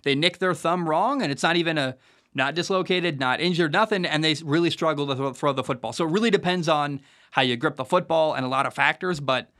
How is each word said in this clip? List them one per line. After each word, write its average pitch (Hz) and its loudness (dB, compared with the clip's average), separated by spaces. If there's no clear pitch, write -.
they 139 2
nick 175 2
their 185 0
thumb 170 0
wrong, 220 2
and 151 -2
it's 139 -6
not 170 2
even 160 0
a, 131 -2
not 139 0
dislocated, 175 0
not 127 0
injured, 170 0
nothing, 175 0
and 151 0
they 156 2
really 160 2
struggle 147 -2
to 135 -2
throw, 135 -4
throw 143 0
the 131 -2
football. 120 -6
So 170 -2
it 156 -2
really 214 2
depends 180 2
on 147 0
how 135 2
you 123 2
grip 147 -2
the 131 -6
football 160 2
and 131 -2
a - -4
lot 131 0
of 123 -8
factors, 156 0
but, 131 -2